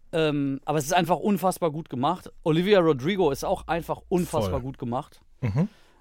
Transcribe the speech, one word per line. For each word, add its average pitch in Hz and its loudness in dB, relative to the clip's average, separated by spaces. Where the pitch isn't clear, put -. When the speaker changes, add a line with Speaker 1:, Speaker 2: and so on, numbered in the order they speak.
Speaker 1:
ähm, 147 0
aber 151 0
es 135 -2
ist 175 0
einfach 170 2
unfassbar 185 0
gut 160 -8
gemacht. 147 -4
Olivia 175 4
Rodrigo 160 2
ist 139 -4
auch 180 -4
einfach 160 -4
unfassbar 139 0
Speaker 2:
Voll. - -6
Speaker 1:
gut 135 -10
gemacht. 127 -8
Speaker 2:
Mhm. 131 0